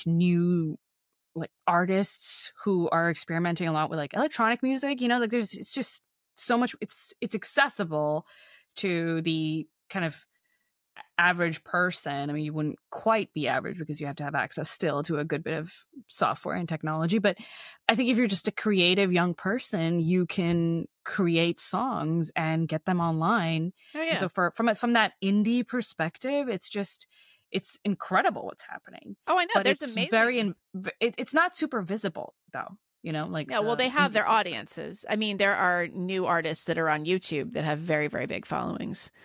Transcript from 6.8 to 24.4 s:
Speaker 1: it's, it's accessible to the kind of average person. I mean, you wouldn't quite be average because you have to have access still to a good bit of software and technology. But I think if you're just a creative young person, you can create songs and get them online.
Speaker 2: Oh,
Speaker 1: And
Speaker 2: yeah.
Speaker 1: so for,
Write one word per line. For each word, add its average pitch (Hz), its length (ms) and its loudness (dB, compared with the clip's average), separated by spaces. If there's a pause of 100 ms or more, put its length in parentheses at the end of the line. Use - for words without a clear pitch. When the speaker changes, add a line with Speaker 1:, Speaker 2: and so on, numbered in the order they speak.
Speaker 1:
it's, - 400 -10
it's 233 120 -6
accessible 160 920 0 (480)
to 165 460 0
the 160 440 0 (240)
kind 185 140 -2
of 156 220 -4 (920)
average 175 440 2
person. 151 640 -2
I 147 40 -2
mean, 151 120 -2
you 151 80 -4
wouldn't 151 240 -2 (140)
quite 220 420 2
be 147 140 0
average 131 320 0
because 151 200 -8
you 147 80 -6
have 143 100 -8
to 151 60 -8
have 147 120 -6
access - 340 -2
still 147 340 -2
to 156 160 -2
a 147 60 -2
good 160 180 -4
bit 160 140 -4
of 160 160 -8 (340)
software 147 480 -2
and 175 140 -4
technology. 160 500 0
But 185 180 2 (520)
I 226 60 4
think 240 140 2
if 233 80 4
you're 247 100 4
just 185 200 -2
a 208 40 0
creative 185 600 4
young 175 200 2
person, 175 640 -2
you 175 260 2
can 170 640 0 (180)
create 170 540 2
songs 170 760 -2
and 160 320 0
get 160 180 -4
them 180 140 2
online. 165 760 0 (220)
Speaker 2:
Oh, 302 40 -4
Speaker 1:
And 330 100 -2
Speaker 2:
yeah. 294 100 0
Speaker 1:
so 185 100 -2
for, 175 260 0